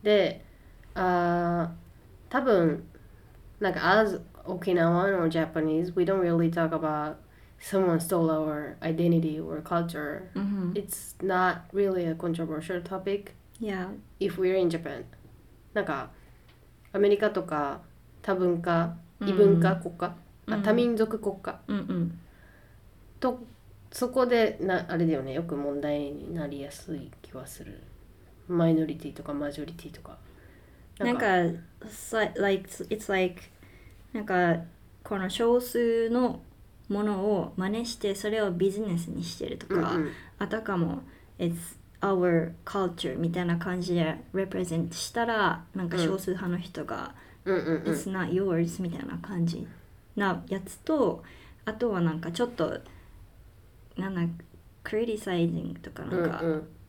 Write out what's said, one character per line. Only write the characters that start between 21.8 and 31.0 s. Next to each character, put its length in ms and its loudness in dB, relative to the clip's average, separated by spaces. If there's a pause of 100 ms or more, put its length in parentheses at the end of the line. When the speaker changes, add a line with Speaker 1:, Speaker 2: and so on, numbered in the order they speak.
Speaker 2:
ん。 400 -2 (1000)
Speaker 1:
と、 200 -2 (500)
そ 180 -2
こ 180 4
で 340 4
な、 280 0
あ 80 -2
れ 100 4
だ 60 4
よ 100 0
ね、 100 -6
よ 100 -2
く 140 -4
問 240 -2
題 200 0 (120)
に 220 -10
な 120 -4
り 140 -8
や 100 -10
す 260 -10
い 140 -12 (120)
気 120 -20
は 120 -12
す 180 -16
る。 180 -16 (680)
マ 200 4
イ 60 8
ノ 100 4
リ 120 -4
テ 120 -10
ィ 40 -10
と 100 -14
か 100 -8
マ 180 -4
ジ 120 -10
ョ 20 -6
リ 100 -12
テ 140 -16
ィ 20 -14
と 120 -18
か。 160 -18 (800)
な 140 0